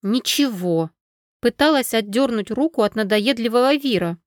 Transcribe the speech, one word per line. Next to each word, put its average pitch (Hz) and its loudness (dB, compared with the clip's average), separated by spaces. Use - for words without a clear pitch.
«Ничего». 196 -2
Пыталась 277 2
отдернуть 220 -2
руку 262 0
от 208 0
надоедливого 233 0
Вира 185 -2